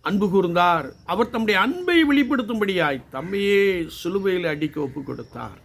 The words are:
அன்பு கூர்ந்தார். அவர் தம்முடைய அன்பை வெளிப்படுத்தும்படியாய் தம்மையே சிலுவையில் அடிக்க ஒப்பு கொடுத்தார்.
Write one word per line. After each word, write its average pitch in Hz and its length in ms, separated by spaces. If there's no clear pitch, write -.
அன்பு 196 260
கூர்ந்தார். 175 640
அவர் 196 260
தம்முடைய 214 300
அன்பை 339 440
வெளிப்படுத்தும்படியாய் 214 1040
தம்மையே 196 760
சிலுவையில் 185 560
அடிக்க 151 360
ஒப்பு 139 240
கொடுத்தார். 120 600